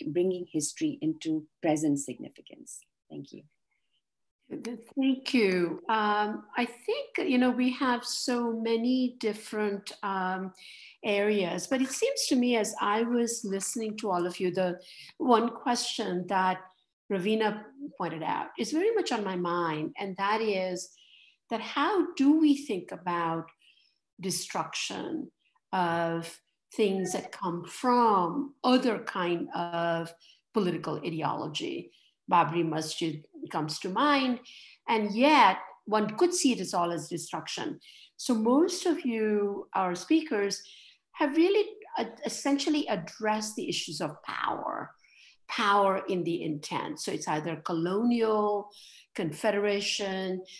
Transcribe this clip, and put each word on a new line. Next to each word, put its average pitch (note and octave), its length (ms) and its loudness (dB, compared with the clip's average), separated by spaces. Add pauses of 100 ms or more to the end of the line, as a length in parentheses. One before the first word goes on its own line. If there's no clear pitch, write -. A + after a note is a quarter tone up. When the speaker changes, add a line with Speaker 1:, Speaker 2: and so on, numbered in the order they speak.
Speaker 1:
bringing F3+ 420 0
history - 520 -2
into D#3 440 -2 (160)
present D3+ 360 2
significance? - 840 -14 (300)
Thank D3 220 -12
you. - 100 -18 (1500)
Speaker 2:
Thank C4 380 0
you. F#3 540 2
Um, G#3+ 560 0 (120)
I B3 100 0
think, - 640 -4
you B3+ 80 4
know, B3 140 4
we B3+ 220 2
have B3 320 0
so A#3+ 480 -2
many A#3 640 0
different, G#3+ 720 -4 (140)
um, F#3+ 480 -2 (520)
areas, G3+ 640 0
but C4 140 0
it C4 100 0
seems - 360 0
to C#4+ 100 2
me B3 200 4
as G#3+ 240 0
I G#3+ 220 2
was A#3 420 0
listening G#3 540 -4
to G#3+ 120 -2
all F3 140 0
of F3+ 140 -4
you, F3+ 140 0
the F3+ 260 0 (400)
one A#3 300 4
question G3+ 800 -2
that F#3 320 2 (500)
Ravina G#3+ 540 0 (340)
pointed D#3+ 240 -4
out - 340 -4
is - 140 -4
very F#4+ 240 2
much G4+ 160 0
on G#3+ 140 -2
my F#3+ 100 -2
mind, E3+ 640 -2
and G3 180 -6
that G#3 240 0
is F#3 500 -2 (600)
that A3 100 -2
how E4 540 0
do C#4+ 240 6
we D4+ 180 6
think F#3 360 -6
about E3+ 540 -2 (720)
destruction - 1120 -4 (420)
of E3+ 680 0 (340)
things F#3+ 380 2
that - 200 -6
come F3 320 -4
from G#3+ 960 2
other B3+ 380 4
kind F3 540 -2
of E3+ 580 -2 (420)
political D#3+ 440 0
ideology? D3+ 920 -4 (380)
Babri E3+ 400 4
Masjid D#3 560 -4 (280)
comes D3+ 260 -2
to F#3+ 100 -6
mind, C4 520 2 (480)
and G#3+ 240 0
yet A#3+ 460 6 (260)
one G#3 320 0
could F4+ 180 4
see C#4 160 4
it G#3 80 0
as F#3 160 -6
all E3+ 160 2
as D#3+ 180 -6
destruction. - 720 -8 (380)
So - 180 0
most C4 520 4
of D#4+ 200 0
you, G#3 720 0
our F#3 180 0
speakers, G3+ 640 0 (520)
have C#4+ 240 0
really, G4 280 6 (320)
uh, - 80 -2 (200)
essentially D4 640 0
addressed G#3+ 680 -2
the - 140 -6
issues D3+ 320 -6
of D3 240 -6
power, - 640 -4 (580)
power G3+ 600 4
in F3 160 0
the E3 180 -2
intent. D3+ 580 -4
So - 120 -4
it's D#3 160 -6
either D#3 360 -2
colonial, G#3 1080 2 (440)
Confederation, G3 1300 -2 (180)